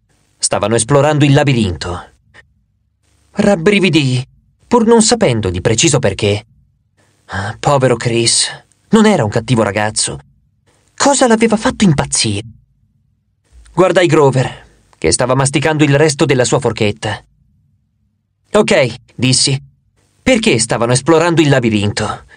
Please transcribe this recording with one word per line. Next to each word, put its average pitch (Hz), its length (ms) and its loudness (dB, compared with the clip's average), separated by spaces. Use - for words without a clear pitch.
stavano 104 380 -4
esplorando 143 500 2
il 139 80 4
labirinto." 107 760 -2
Rabbrividii, 165 960 0
pur 233 180 2
non 233 160 4
sapendo 156 480 0
di 90 120 -6
preciso 123 380 0
perché. 104 460 -2
Ah, 101 300 -10
povero 131 380 0
Chris, 117 500 -2
non 220 160 4
era 190 180 2
un 107 60 -2
cattivo 113 340 -2
ragazzo. 107 560 -4
Cosa 277 320 0
l'aveva 226 280 2
fatto 240 300 -2
impazzire? 135 600 -2
Guardai 180 320 2
Grover, 139 600 0
che 80 140 -2
stava 127 220 0
masticando 143 520 0
il 143 100 2
resto 147 300 0
della 135 180 2
sua 139 160 0
forchetta. 110 640 -4
"Ok", 208 420 2
dissi, 127 420 0
"perché 220 380 0
stavano 117 320 -2
esplorando 160 500 2
il 151 80 2
labirinto?" 107 760 -2